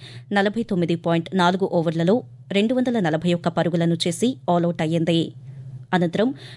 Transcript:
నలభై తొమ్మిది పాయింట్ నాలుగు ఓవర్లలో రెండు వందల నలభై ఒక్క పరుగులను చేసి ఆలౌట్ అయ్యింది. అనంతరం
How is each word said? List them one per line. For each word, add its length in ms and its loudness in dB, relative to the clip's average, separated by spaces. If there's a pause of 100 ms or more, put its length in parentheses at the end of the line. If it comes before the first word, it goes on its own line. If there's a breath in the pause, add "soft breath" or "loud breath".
(340 loud breath)
నలభై 300 2
తొమ్మిది 320 0
పాయింట్ 380 0
నాలుగు 400 2
ఓవర్లలో 420 2 (360)
రెండు 220 2
వందల 260 0
నలభై 340 0
ఒక్క 140 -2
పరుగులను 500 2
చేసి 400 -2 (120)
ఆలౌట్ 320 2
అయ్యింది. 380 2 (760 loud breath)
అనంతరం 360 2 (280 loud breath)